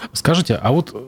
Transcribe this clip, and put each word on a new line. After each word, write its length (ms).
Скажите, 420
а 160
вот 220